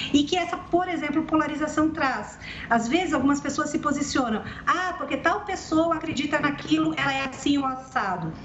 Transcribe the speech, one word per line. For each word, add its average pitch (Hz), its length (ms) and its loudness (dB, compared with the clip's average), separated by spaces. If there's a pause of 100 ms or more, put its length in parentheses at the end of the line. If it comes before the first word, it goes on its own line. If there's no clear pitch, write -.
(120)
e 285 120 4
que 349 120 0
essa, 349 220 0
por 359 320 0
exemplo, 302 320 0
polarização 302 720 0
traz. 254 480 -2 (280)
Às 233 200 4
vezes, 311 260 2
algumas 277 260 4
pessoas 294 300 -2
se - 80 -2
posicionam, 277 640 0 (240)
"Ah, 349 320 0
porque 269 200 -4
tal 392 240 2
pessoa 330 560 2
acredita 302 420 0
naquilo, 311 580 2
ela 269 160 2
é 269 120 0
assim 285 340 0
ou 269 60 0
assado", 196 680 -2 (120)